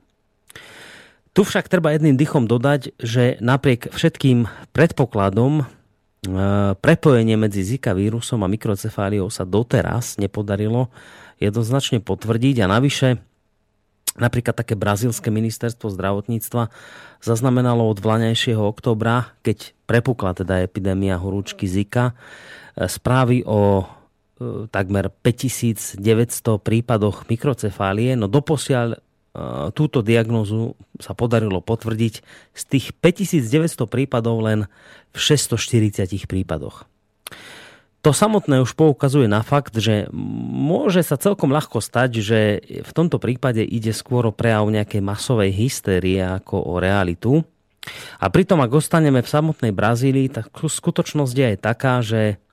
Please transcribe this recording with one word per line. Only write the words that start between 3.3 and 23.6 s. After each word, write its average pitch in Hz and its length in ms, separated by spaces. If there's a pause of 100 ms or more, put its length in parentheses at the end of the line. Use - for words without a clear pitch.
napriek 127 520
všetkým 127 520 (280)
predpokladom, 127 880
e, - 20 (1120)
prepojenie 120 640
medzi 101 240
Zika 110 320
vírusom 110 480
a 92 80
mikrocefáliou 104 800
sa 95 160
doteraz 107 720
nepodarilo 104 720 (480)
jednoznačne 113 640
potvrdiť 113 600
a 92 40
navyše 131 420 (1040)
napríklad 120 400
také 117 240
brazílske 104 480
ministerstvo 110 640
zdravotníctva 101 800 (480)
zaznamenalo 120 640
od 110 160
vlaňajšieho 110 720
októbra, 117 720
keď - 320 (160)
prepukla 113 480
teda 92 240
epidémia 95 560
horúčky 98 480
Zika, 104 480 (640)
e, 90 80
správy 123 560
o, 101 400